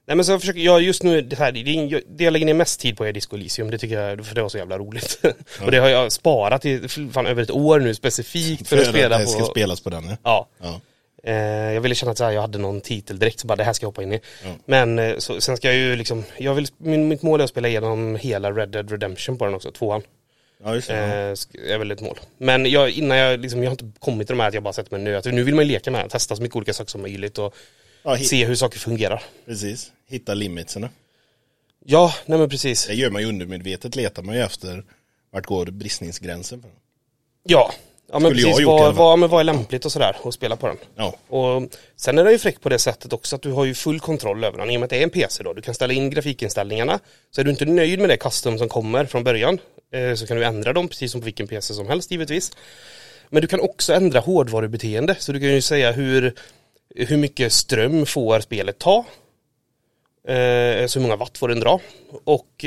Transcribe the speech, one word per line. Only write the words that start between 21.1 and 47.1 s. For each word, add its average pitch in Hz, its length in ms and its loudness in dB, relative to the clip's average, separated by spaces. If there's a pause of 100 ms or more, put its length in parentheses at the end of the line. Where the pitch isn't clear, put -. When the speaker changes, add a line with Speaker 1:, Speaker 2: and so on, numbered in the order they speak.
Speaker 1:
Eh, - 40 -4
sk-, - 380 -12
är 107 60 0
väl 107 140 -4
ett 101 100 -10
mål. - 180 -10 (180)
Men 131 280 2
jag, 139 240 4
innan 135 280 0
jag, 131 220 4
liksom, 123 240 -4
jag 127 60 0
har 127 40 -4 (100)
inte 110 160 -16
kommit 107 280 -4
till 127 80 -4
de 123 60 0
här 107 60 2
att 101 60 -2
jag 104 100 -4
bara 101 100 -6
sätter - 180 -10
mig 98 100 -6
nu. 104 140 -2
Att 95 100 -4
nu 123 180 0
vill 143 120 2
man 151 100 4
ju 147 60 0
leka 113 200 -4
med 117 100 -2
den, - 80 -8
testa - 260 -4
så 107 60 -8
mycket 117 140 -6
olika 107 180 -4
saker - 180 -10
som 101 100 -10
möjligt 98 360 -10
och 104 180 -6 (480)
Speaker 2:
Ja, 135 120 0
hi- 135 80 -2
Speaker 1:
se 127 220 4
hur 123 100 0
saker 120 240 -2
fungerar. 110 440 -4 (220)
Speaker 2:
Precis, 104 460 -10 (160)
hitta 107 260 -8
limitserna. 101 560 -8 (960)
Speaker 1:
Ja, 160 280 6 (120)
nej 160 140 2
men 151 100 4
precis. 135 380 -2
Speaker 2:
Det 104 60 -6
gör 123 160 0
man 101 120 -4
ju 110 60 -4
undermedvetet, 92 680 -8
letar 107 280 -6
man 104 120 -6
ju 123 60 0
efter 92 420 -6 (480)
vart 95 140 -8
går 92 200 -2
bristningsgränsen 92 960 -12
för 117 60 -20
den. - 100 -20 (640)
Speaker 1:
Ja. 156 280 6 (400)
Ja, 143 80 -2
men 160 120 6
Speaker 2:
Skulle - 100 2
jag 160 80 6
Speaker 1:
precis, 143 160 6
Speaker 2:
ha 156 80 8
gjort 156 60 8
i 156 40 10
alla - 20 8
Speaker 1:
vad, 147 100 6
Speaker 2:
fall. 165 100 8
Speaker 1:
vad, 165 140 8
men 175 100 6
vad 170 100 6
är 156 40 6
lämpligt 135 420 -2
och 151 60 -4
sådär, 113 300 2
och 120 120 -8
spela 113 220 -4
på 120 120 -6
den. - 100 -6 (180)
Speaker 2:
Ja. 107 200 -6 (120)
Speaker 1:
Och 127 360 0 (320)
sen 135 220 0
är 170 60 8
den 220 100 8
ju 233 60 4
fräck - 220 -2
på 143 80 -2
det 123 100 2
sättet 117 340 -4
också - 220 -6
att 131 60 -8
du 143 100 -6
har 135 140 0
ju 131 80 0
full 156 260 -4
kontroll 113 440 -4
över 104 140 -2
den, 104 120 -4
i 131 60 0
och - 40 0
med - 60 -2
att - 40 -6
det 127 80 -2
är 139 60 2
en 170 60 0
P 170 200 0
C - 140 -10
då. 87 100 -6
Du 104 80 -12
kan 120 120 -8
ställa 127 200 -2
in 135 160 0
grafikinställningarna. 127 880 -4 (320)